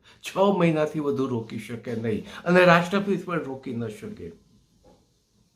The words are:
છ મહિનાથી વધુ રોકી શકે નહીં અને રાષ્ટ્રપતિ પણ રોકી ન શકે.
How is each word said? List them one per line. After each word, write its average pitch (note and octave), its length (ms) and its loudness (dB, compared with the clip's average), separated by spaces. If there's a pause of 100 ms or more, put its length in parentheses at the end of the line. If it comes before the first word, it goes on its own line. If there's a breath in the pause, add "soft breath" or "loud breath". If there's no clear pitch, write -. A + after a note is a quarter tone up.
(240 soft breath)
છ - 140 -8
મહિનાથી E3 640 2
વધુ C3+ 280 0
રોકી A#2 320 -4
શકે A#2+ 360 -10
નહીં A2 300 -4 (200 loud breath)
અને F3+ 200 6
રાષ્ટ્રપતિ F3 520 2
પણ E3+ 260 -6
રોકી C3 320 -10
ન A#2 120 -6
શકે. G2+ 440 -12 (1200)